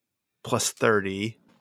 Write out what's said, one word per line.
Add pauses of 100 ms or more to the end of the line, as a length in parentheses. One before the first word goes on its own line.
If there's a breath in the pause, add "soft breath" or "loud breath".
(440)
plus
thirty (220)